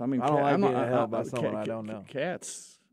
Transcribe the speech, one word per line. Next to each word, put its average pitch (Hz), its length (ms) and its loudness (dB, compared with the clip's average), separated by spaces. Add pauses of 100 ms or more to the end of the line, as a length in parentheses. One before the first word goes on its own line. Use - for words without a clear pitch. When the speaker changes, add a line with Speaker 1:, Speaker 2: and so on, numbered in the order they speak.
Speaker 1:
I 120 60 -4
mean, 127 160 0
Speaker 2:
I 123 60 2
don't 147 80 4
Speaker 1:
cat, 139 80 4
Speaker 2:
like 143 100 4
Speaker 1:
I'm 180 80 4
Speaker 2:
being - 100 4
Speaker 1:
not, 123 120 0
I, 120 40 0
Speaker 2:
held 120 220 2
by 110 100 0
Speaker 1:
I, - 40 -2
Speaker 2:
someone 120 280 -2
Speaker 1:
ca-, 107 80 -4
Speaker 2:
I 107 40 -4
Speaker 1:
ca-, 110 80 -4
Speaker 2:
don't 113 140 -6
Speaker 1:
ca-, 107 60 -10
Speaker 2:
know. 104 160 -10
Speaker 1:
cats, - 680 -8 (140)